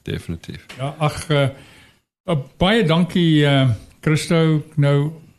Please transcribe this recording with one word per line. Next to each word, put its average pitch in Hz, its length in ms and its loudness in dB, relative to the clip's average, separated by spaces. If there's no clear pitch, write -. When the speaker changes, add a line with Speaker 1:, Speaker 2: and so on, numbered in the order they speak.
Speaker 1:
definitief. - 640 -10
Speaker 2:
Ja, 139 200 -8
ag, - 320 -4
eh, 143 180 2
eh, 175 100 -2
baie 208 260 2
dankie, 165 600 2
eh, 139 260 4
Christo. 160 600 0
Nou, 143 360 2